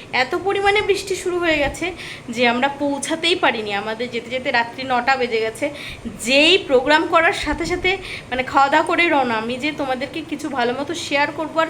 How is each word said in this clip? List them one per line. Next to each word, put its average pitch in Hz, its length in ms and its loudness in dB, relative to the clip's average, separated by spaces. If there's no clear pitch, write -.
এত 254 220 0
পরিমাণে 392 480 2
বৃষ্টি 370 340 0
শুরু 359 220 -2
হয়ে 330 200 2
গেছে 285 340 -2
যে 240 200 2
আমরা 247 200 2
পৌঁছাতেই 294 640 -2
পারিনি। 233 380 0
আমাদের 220 380 -4
যেতে 226 200 -8
যেতে 262 200 -4
রাত্রি 240 380 0
নটা 254 280 2
বেজে 226 240 0
গেছে। 226 300 -2
যেই 294 340 6
প্রোগ্রাম 294 480 4
করার 339 260 4
সাথে 302 340 -4
সাথে 359 300 0
মানে 254 120 0
খাওয়া 277 260 4
দাওয়া 311 180 4
করে 339 220 2
রওনা। 262 260 2
আমি 226 220 -2
যে 294 160 -2
তোমাদেরকে 277 580 -4
কিছু 302 180 -6
ভালো 247 240 0
মতো 277 220 -4
শেয়ার 294 380 0
করবো, 311 280 -2
আর 320 100 4